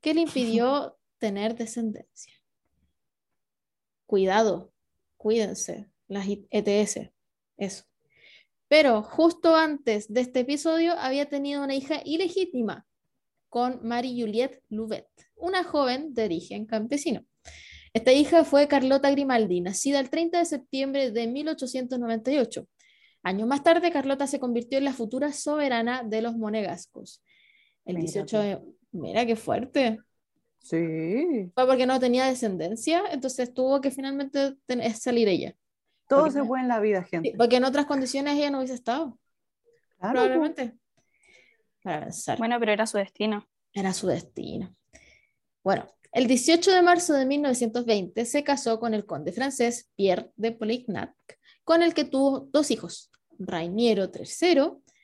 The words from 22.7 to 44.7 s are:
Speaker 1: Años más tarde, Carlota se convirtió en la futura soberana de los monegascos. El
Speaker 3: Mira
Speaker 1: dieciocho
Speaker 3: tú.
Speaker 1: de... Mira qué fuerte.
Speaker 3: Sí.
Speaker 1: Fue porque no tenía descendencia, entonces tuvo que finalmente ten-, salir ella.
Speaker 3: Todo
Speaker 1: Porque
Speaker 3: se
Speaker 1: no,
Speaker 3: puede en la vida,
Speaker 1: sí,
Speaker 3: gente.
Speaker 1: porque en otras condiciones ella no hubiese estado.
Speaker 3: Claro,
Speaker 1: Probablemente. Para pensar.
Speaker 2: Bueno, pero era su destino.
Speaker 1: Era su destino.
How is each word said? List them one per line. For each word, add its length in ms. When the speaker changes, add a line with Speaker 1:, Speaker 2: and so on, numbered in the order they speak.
Speaker 1:
Años 240
más 160
tarde, 300
Carlota 340
se 140
convirtió 380
en 60
la 100
futura 400
soberana 680
de 200
los 120
monegascos. 880
El 120
Speaker 3:
Mira 80
Speaker 1:
dieciocho 340
Speaker 3:
tú. 40
Speaker 1:
de... 180
Mira 340
qué 100
fuerte. 600
Speaker 3:
Sí. 920
Speaker 1:
Fue 120
porque 180
no 160
tenía 240
descendencia, 840
entonces 420
tuvo 300
que 80
finalmente 640
ten-, 300
salir 340
ella. 260
Speaker 3:
Todo 140
Speaker 1:
Porque 100
Speaker 3:
se 80
Speaker 1:
no, 60
Speaker 3:
puede 160
en 60
la 120
vida, 240
Speaker 1:
sí, 60
Speaker 3:
gente. 280
Speaker 1:
porque 180
en 80
otras 220
condiciones 500
ella 140
no 80
hubiese 160
estado. 440
Speaker 3:
Claro, 160
Speaker 1:
Probablemente. 600
Para 180
pensar. 360
Speaker 2:
Bueno, 220
pero 140
era 140
su 120
destino. 500
Speaker 1:
Era 220
su 140
destino. 680